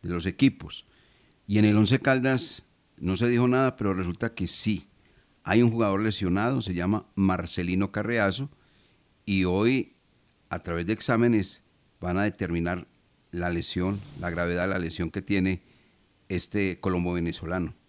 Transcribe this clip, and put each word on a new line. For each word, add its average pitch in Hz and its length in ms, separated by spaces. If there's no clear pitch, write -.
de - 80
los 87 180
equipos. 98 600
Y 104 100
en 107 60
el 107 120
Once 110 220
Caldas 131 640
no 92 180
se 117 120
dijo 120 200
nada, 127 280
pero 101 160
resulta 90 400
que 90 140
sí. - 400
Hay 110 200
un 120 100
jugador 107 300
lesionado, 107 600
se 95 120
llama 92 320
Marcelino 92 760
Carreazo, 107 580
y 95 180
hoy, 107 500
a 92 120
través 85 240
de 104 60
exámenes, 113 720
van 90 160
a 101 80
determinar 87 640
la 87 180
lesión, 90 480
la 87 100
gravedad 87 320
de 98 120
la 95 40
lesión 85 320
que 98 100
tiene 95 420
este 92 500
colombo 90 340
venezolano. 85 640